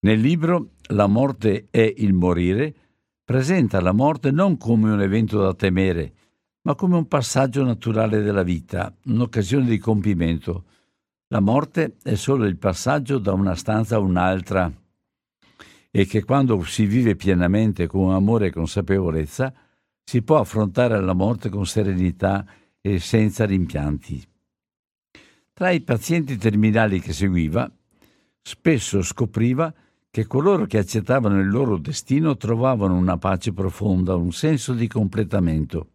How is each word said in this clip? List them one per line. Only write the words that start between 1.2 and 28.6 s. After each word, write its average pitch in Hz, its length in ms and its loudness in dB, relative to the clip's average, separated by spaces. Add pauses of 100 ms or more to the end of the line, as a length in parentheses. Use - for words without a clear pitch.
è 110 280 2
il 101 160 0
morire, 90 600 0 (500)
presenta 131 580 0
la 90 100 2
morte 135 400 0
non 170 260 2
come 110 340 2
un 104 100 0
evento 101 400 0
da 95 120 2
temere, 92 600 0 (480)
ma - 140 -2
come 180 200 0
un 160 120 0
passaggio 135 560 0
naturale 110 580 0
della 101 220 0
vita, 87 520 -4 (100)
un'occasione 120 600 0
di 113 120 2
compimento. 90 880 -2 (600)
La - 120 -2
morte 139 640 0
è - 120 -2
solo 131 300 0
il 92 120 0
passaggio 127 600 -2
da 98 120 -2
una 95 240 0
stanza 110 400 -2
a 107 40 2
un'altra 92 680 0 (1200)
e 98 160 2
che 101 200 -2
quando 123 380 2
si 107 220 0
vive 110 300 2
pienamente 90 720 0
con 92 240 2
amore 101 360 2
e 85 40 -2
consapevolezza 85 1000 -2 (500)
si 123 200 -2
può 156 160 4
affrontare 107 600 0
la 92 140 0
morte 101 340 0
con 98 180 -4
serenità 95 800 0 (360)
e 98 180 -2
senza 107 460 0
rimpianti. 76 760 -4 (1300)
Tra 185 160 -2
i 175 100 2
pazienti 139 560 -2
terminali 107 640 2
che 85 140 -8
seguiva, 87 580 0 (720)
spesso - 600 0